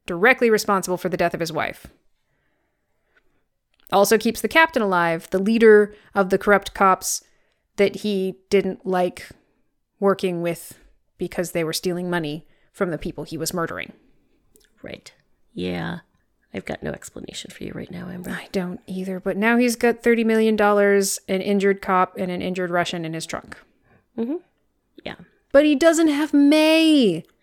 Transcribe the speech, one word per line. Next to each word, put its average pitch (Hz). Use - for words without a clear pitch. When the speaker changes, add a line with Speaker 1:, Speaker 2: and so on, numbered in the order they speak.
Speaker 1:
directly 233
responsible 196
for 185
the 175
death 170
of 156
his 156
wife. -
Also 202
keeps 226
the -
captain 320
alive, 170
the 185
leader 208
of 196
the 190
corrupt 196
cops -
that 196
he 190
didn't 190
like 180
working 190
with -
because 175
they 170
were 156
stealing 180
money 160
from 185
the 151
people 156
he 160
was 160
murdering. 160
Speaker 2:
Right. -
Yeah. 170
I've -
got -
no -
explanation -
for -
you 50
right -
now, 180
Amber. 180
Speaker 1:
I -
don't 180
either, 185
but 185
now 226
he's 240
got 233
thirty 233
million 220
dollars, 202
an 190
injured 196
cop, 185
and 185
an 180
injured 180
Russian 175
in 160
his 160
trunk. -
Speaker 2:
Mm-hmm. 233
Yeah. -
Speaker 1:
But 285
he 302
doesn't 330
have 294
May. 294